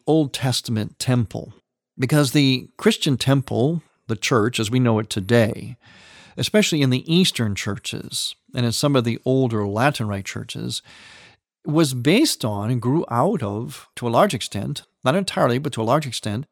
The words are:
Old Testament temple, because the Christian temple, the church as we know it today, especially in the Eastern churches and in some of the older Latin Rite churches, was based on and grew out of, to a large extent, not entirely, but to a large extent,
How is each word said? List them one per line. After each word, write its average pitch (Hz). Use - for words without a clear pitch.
Old 151
Testament -
temple, 120
because 135
the 135
Christian 160
temple, 139
the 113
church -
as 107
we 127
know 117
it 110
today, 110
especially 175
in 135
the 131
Eastern 131
churches -
and 123
in 117
some 143
of 117
the 117
older 123
Latin 113
Rite 98
churches, 113
was 151
based 151
on 104
and 127
grew 135
out 143
of, 107
to 120
a -
large 170
extent, 120
not 131
entirely, 151
but 147
to 113
a -
large 139
extent, 110